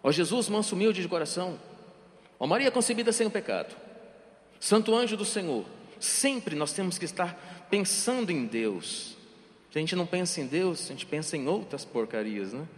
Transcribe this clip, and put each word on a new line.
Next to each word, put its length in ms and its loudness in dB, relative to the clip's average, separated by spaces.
Ó 100 4
Jesus, 360 2
manso, 260 0
humilde 260 4
de 80 -4
coração. 500 -2
Ó 80 0
Maria 240 4
concebida 420 2
sem 140 2
o 40 2
pecado. 440 -2
Santo 340 6
anjo 220 2
do 80 -4
Senhor. 400 -2
Sempre 560 0
nós 180 -2
temos 260 -2
que 60 -4
estar 640 -6
pensando 600 2
em 140 0
Deus. 720 -4
Se 80 -2
a 20 2
gente 140 0
não 120 0
pensa 340 -2
em 60 -2
Deus, 400 0
a 20 -10
gente 180 -10
pensa 300 -4
em 100 -2
outras 380 -2
porcarias, 680 -2
né? 140 -8